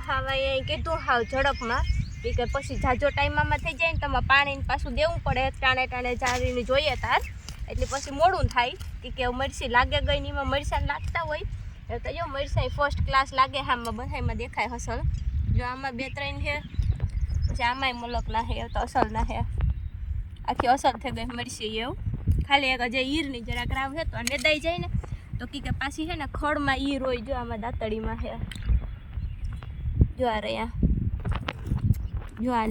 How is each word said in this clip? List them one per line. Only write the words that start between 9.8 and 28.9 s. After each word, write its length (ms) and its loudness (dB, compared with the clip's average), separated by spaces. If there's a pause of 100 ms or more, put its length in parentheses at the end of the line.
ગઈ 120 2
ને 140 -4
એમાં 180 0
મરસાં 400 0
લાગતા 380 -2
હોય. 180 -4 (420)
એ 140 -4
તો 140 -4
જો 160 -4
મરસાં 420 0
ફર્સ્ટ 320 2
ક્લાસ 320 2
લાગે 180 2 (120)
હામાં 280 0
બધાયમાં 440 -2
દેખાય 320 -2
હસલ. 280 -4 (540)
જો 100 4
આમાં 320 -4
બે 80 -2 (100)
ત્રણ 300 -4
છે, 100 0 (920)
પછી 220 0
આમાંય 320 0
મલકના 480 0
છે, 240 -2
તો 60 0
અસલના 500 2
છે. 120 -2 (1080)
આખી 260 2
અસલ 260 4
થઈ 160 -2
ગઈ 100 -4 (120)
મરસી 400 -6
એવું. 180 -4 (500)
ખાલી 280 6
એક 100 0
હજે 160 0
ઈરની 480 0
જરાક 300 -2
રાવ 180 -2
છે 140 -2
તો 60 -6
આ 120 -4
નેદાઈ 380 2
જાય 100 0
ને 120 -4 (500)
તો 120 -8
કી 140 -8
કે 60 -2 (100)
પાછી 260 -4
છે 140 -2
ને 60 -4 (100)
ખડમાં 500 2
ઈર 160 0
હોય. 240 0
જો 140 -2
આમાં 240 -4
દાંતડીમાં 580 -2
છે, 80 -6 (1900)